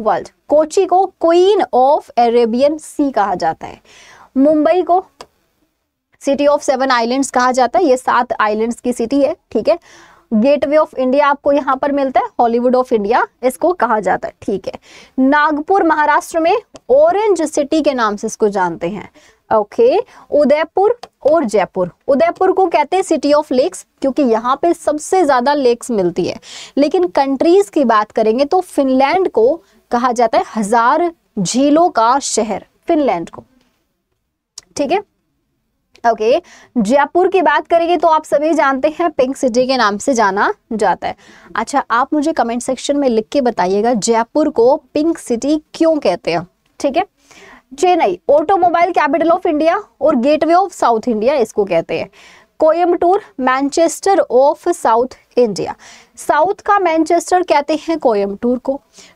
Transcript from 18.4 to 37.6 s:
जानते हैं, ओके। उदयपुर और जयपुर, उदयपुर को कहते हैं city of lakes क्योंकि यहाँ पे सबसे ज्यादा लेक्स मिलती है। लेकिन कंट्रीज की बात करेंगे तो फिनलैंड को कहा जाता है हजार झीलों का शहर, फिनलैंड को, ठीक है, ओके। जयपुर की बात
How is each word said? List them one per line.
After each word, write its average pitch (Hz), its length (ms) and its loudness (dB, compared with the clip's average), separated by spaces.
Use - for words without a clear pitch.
जानते 180 400 -4
हैं, 196 200 -12
ओके। 233 480 2
उदयपुर 320 680 2
और 320 120 2
जयपुर, 185 480 -2
उदयपुर 339 440 2
को 370 140 2
कहते 339 320 0
हैं 381 60 0
city 294 320 -2
of 302 160 -2
lakes 277 340 -2
क्योंकि 269 220 0
यहाँ 240 380 0
पे 339 120 2
सबसे 320 520 -2
ज्यादा 269 280 2
लेक्स 247 380 -2
मिलती 180 340 -2
है। - 140 -8
लेकिन 330 300 2
कंट्रीज 320 640 2
की 294 160 0
बात 226 260 2
करेंगे 226 340 0
तो 370 160 0
फिनलैंड 277 720 0
को 254 300 2
कहा 247 200 0
जाता 240 260 0
है 370 80 0
हजार 240 560 0
झीलों 285 500 2
का 233 300 2
शहर, 214 460 -4
फिनलैंड 262 420 -2
को, - 140 -20
ठीक 285 160 -2
है, 403 120 -2
ओके। 226 300 0
जयपुर 285 500 2
की 370 140 0
बात 311 260 0